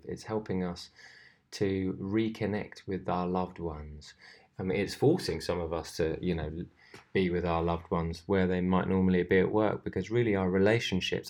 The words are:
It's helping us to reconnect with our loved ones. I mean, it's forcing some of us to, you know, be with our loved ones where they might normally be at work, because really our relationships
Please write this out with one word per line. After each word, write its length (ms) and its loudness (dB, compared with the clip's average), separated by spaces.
It's 180 -10
helping 400 -4
us 260 -8
to 480 0
reconnect 880 -2
with 220 -4
our 180 0
loved 320 -2
ones. 540 -10
I 60 -6
mean, 160 0
it's 160 -2
forcing 460 2
some 180 -2
of 140 -4
us 240 -6
to, 240 0
you 120 0
know, 160 -4
be 180 2
with 160 0
our 160 2
loved 300 -2
ones 340 -2
where 220 4
they 140 2
might 260 2
normally 360 4
be 160 6
at 120 4
work, 320 2
because 260 -4
really 240 2
our 160 2
relationships 800 2